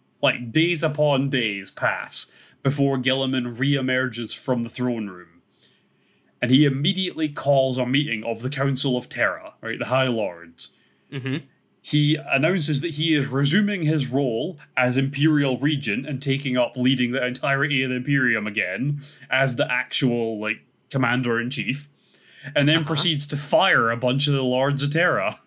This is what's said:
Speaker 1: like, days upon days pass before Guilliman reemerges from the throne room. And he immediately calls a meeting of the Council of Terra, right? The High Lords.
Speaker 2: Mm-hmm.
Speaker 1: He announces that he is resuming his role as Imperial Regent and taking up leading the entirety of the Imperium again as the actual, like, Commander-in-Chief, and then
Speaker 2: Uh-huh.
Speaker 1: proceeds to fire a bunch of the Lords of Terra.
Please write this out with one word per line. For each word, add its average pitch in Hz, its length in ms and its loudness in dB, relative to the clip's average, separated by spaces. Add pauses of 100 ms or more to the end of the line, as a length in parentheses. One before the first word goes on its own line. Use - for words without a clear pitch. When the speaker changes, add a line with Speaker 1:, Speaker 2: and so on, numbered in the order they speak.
(200)
Speaker 1:
like, 117 320 0
days 165 300 2
upon 147 480 2
days 104 400 -2
pass 101 560 -4 (380)
before 139 340 2
Guilliman 131 580 -2
reemerges 127 800 0
from 120 280 -2
the 117 60 -8
throne 117 380 -4
room. 90 340 -16 (1000)
And 117 80 0
he 143 140 8
immediately 151 640 0
calls 135 500 2
a 123 80 0
meeting 117 380 -2
of 113 180 -6
the 123 80 -4
Council 135 460 0
of 120 120 -6
Terra, 95 540 -2
right? 113 160 -6
The 117 80 -4
High 131 220 2
Lords. 87 640 -6 (400)
Speaker 2:
Mm-hmm. 135 340 -6 (340)
Speaker 1:
He 147 360 2 (120)
announces 147 540 2
that 165 120 -6
he 160 200 0
is 131 140 0
resuming 165 560 0
his 147 240 0
role 131 500 -2 (180)
as 127 220 2
Imperial 139 600 2
Regent 135 480 -2
and 135 140 -6
taking 135 380 -2
up 120 180 0
leading 123 360 2
the 127 120 -2
entirety 139 600 0
of 127 60 -2
the 127 60 -2
Imperium 123 500 0
again 104 540 -2 (300)
as 131 260 2
the 143 140 0
actual, 120 680 -2
like, 110 180 -4 (320)
Commander-in-Chief, 120 1000 0 (680)
and 143 140 4
then 160 100 4
Speaker 2:
Uh-huh. 156 100 0
Speaker 1:
proceeds 156 400 0
to 147 80 -4
fire 156 540 4
a 117 60 0
bunch 127 300 0
of 143 80 2
the 135 80 2
Lords 131 400 2
of 143 80 -2
Terra. 143 560 0